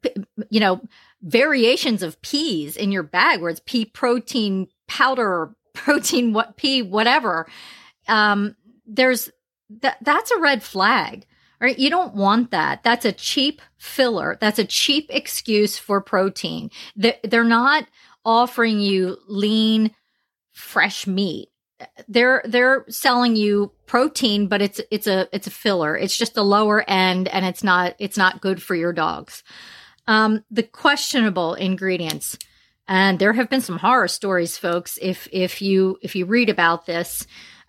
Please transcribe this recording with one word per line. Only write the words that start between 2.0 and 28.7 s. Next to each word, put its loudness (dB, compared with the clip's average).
of -10
peas -4
in -2
your -4
bag 2
where -4
it's -8
pea -2
protein -2
powder 0
or -4
<laughs> -20
protein 0
what, -2
pea 0
whatever. 0
Um, 2
there's, 0
that, -2
that's 0
a 0
red 0
flag, -2
right? 0
You 2
don't -2
want 2
that. -2
That's 2
a 2
cheap -2
filler. -2
That's 0
a 2
cheap -2
excuse -2
for -2
protein. -4
They, 0
they're 2
not 2
offering 2
you 0
lean, 2
fresh -4
meat. -4
They're, 2
they're 2
selling 2
you 0
protein, 0
but 0
it's, -2
it's -4
a, 0
it's -8
a -12
filler. 0
It's -4
just -4
the -2
lower 4
end 2
and -2
it's -4
not, 2
it's -6
not 2
good -2
for -4